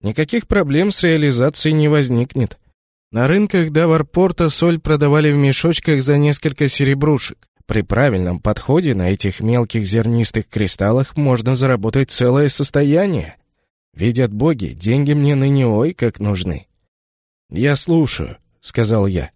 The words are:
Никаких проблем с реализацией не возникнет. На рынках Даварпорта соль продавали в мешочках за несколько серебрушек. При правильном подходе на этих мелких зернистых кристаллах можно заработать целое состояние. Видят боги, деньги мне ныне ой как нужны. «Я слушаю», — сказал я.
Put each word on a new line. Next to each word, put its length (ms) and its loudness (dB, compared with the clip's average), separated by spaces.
Никаких 460 -2
проблем 440 2
с 120 -4
реализацией 680 2
не 160 4
возникнет. 680 0
На 160 0
рынках 440 0
Даварпорта 800 2
соль 300 0
продавали 540 2
в 20 2
мешочках 680 0
за 160 2
несколько 520 0
серебрушек. 760 -2
При 160 -2
правильном 580 0
подходе 560 0
на 160 0
этих 300 -4
мелких 440 -2
зернистых 640 -2
кристаллах 680 -2
можно 400 0
заработать 520 0
целое 380 2
состояние. 880 -2
Видят 400 -2
боги, 340 -2
деньги 440 -2
мне 240 2
ныне 320 2
ой 260 0
как 280 -4
нужны. 460 -4
«Я 260 0
слушаю», — 640 -2
сказал 460 0
я. 280 -4